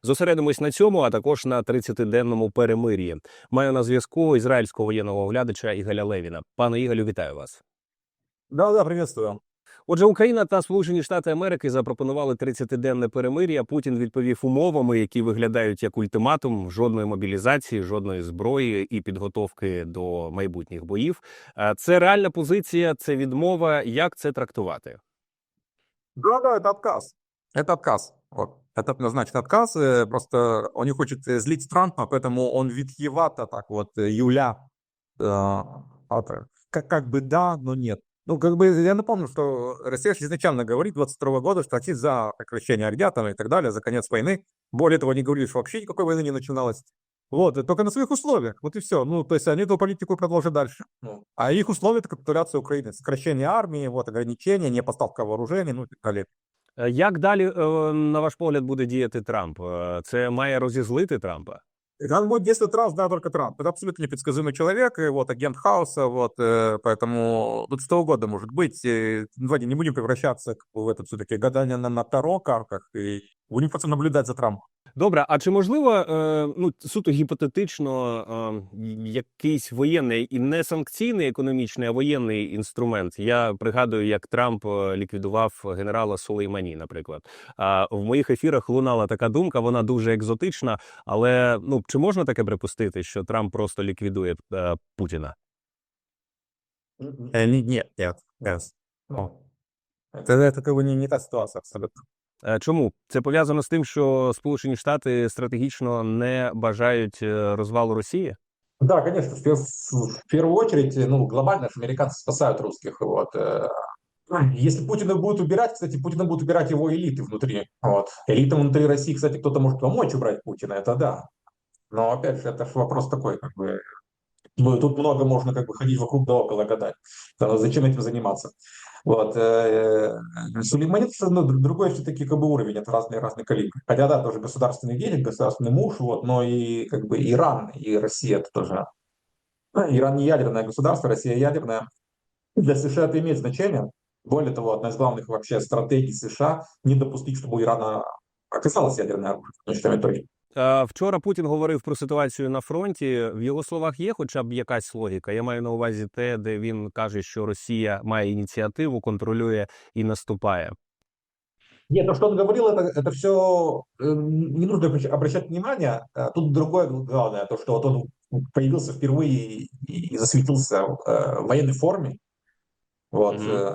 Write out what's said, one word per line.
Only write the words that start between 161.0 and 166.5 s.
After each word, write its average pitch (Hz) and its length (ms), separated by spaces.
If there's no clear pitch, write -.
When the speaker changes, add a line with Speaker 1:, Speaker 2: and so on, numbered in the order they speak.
Speaker 2:
Нет, 180 180
то, 190 60
что 208 160
он 190 80
говорил, 214 320
это, 196 120
это 135 120
всё, 180 720
э, 131 60
не 156 600
нужно 170 220
обращ-, 139 260
обращать 135 360
внимание. 170 560
Э, 123 180
тут 151 200